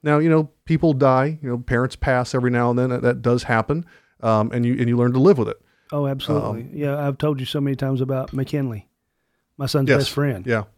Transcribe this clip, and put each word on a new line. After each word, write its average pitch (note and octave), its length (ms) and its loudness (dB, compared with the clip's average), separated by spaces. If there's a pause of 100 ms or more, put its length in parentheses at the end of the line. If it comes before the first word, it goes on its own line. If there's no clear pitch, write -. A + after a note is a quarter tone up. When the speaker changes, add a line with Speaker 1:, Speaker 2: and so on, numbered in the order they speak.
Speaker 1:
Now, D3+ 160 2
you D#3+ 100 2
know, D#3 200 4 (140)
people D#3+ 300 2
die, C3+ 480 2
you C3 80 -6
know, A#2+ 80 -2
parents B2 400 -2
pass B2+ 360 0
every B2+ 180 0
now A#2+ 180 2
and B2 100 2
then. B2+ 120 0
That, B2 100 -2
that A#2+ 200 0
does A#2+ 220 0
happen. D3 420 0 (360)
Um, A2 320 2
and A#2+ 120 0
you, A#2+ 140 0
and A#2+ 80 2
you A#2+ 80 2
learn B2 180 2
to B2+ 60 2
live C3+ 180 6
with G#2+ 120 -2
it. - 100 -10 (320)
Speaker 2:
Oh, D3 160 -2
absolutely. C3+ 540 -4
Speaker 1:
Um, B2+ 100 -14
Speaker 2:
Yeah, C#3+ 340 -4
I've C#3 120 -2
told D3+ 240 -2
you B2+ 40 -6
so D3+ 140 -6
many C#3 160 -2
times C3+ 240 -2
about C3 320 -4
McKinley, C3+ 560 -4 (720)
my C#3 80 -6
son's C#3 240 0
Speaker 1:
Yes. C3 80 6
Speaker 2:
best C3 140 0
friend. C3 360 -2
Speaker 1:
Yeah. A2 160 0 (140)